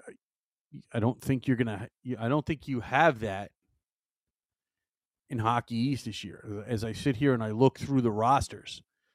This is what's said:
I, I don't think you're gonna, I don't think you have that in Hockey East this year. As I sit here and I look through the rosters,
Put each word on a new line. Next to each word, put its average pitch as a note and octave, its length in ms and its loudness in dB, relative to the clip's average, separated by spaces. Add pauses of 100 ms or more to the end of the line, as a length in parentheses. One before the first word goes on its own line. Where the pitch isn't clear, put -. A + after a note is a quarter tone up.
I, - 920 -14
I - 20 2
don't A#2 180 2
think C3 300 -2
you're B2+ 80 4
gonna, A2+ 320 -2 (300)
I A2+ 100 -4
don't D3 160 0
think - 240 -6
you B2+ 120 -4
have C3+ 400 4
that G2+ 320 -6 (1800)
in B2+ 80 -6
Hockey A#2 380 0
East B2 300 -2
this G#2 180 -8
year. G2+ 420 -12
As A2+ 180 -2
I A2+ 80 -4
sit B2+ 240 0
here C3+ 180 2
and A#2 80 0
I G#2+ 80 -2
look B2 280 4
through C#3 220 0
the A#2 100 2
rosters, A2+ 720 0 (320)